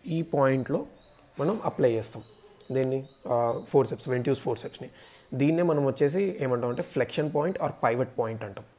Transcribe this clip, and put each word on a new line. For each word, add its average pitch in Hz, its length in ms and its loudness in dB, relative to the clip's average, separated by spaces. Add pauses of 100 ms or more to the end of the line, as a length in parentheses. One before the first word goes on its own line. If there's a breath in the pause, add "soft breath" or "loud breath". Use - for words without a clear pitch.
ఈ 165 160 -2
పాయింట్‌లో 139 640 2 (540)
మనం 190 240 0
అప్లై 139 280 2
చేస్తాం. 110 300 -4 (500)
దేన్ని? 131 340 0 (220)
ఆ, 120 400 2
ఫోర్సెప్స్, 135 400 2
వెంట్యూస్ 127 320 0
ఫోర్సెప్స్‌ని. - 500 -6 (440 loud breath)
దీన్నే 151 280 4
మనం 151 240 2
వచ్చేసి 147 540 2
ఏమంటాం 123 300 0
అంటే, 123 120 -4
ఫ్లెక్షన్ 151 520 -2
పాయింట్ 165 240 0
or 151 120 0 (140)
పైవట్ 123 240 2 (100)
పాయింట్ 113 260 -4
అంటాం. 104 200 -12 (140)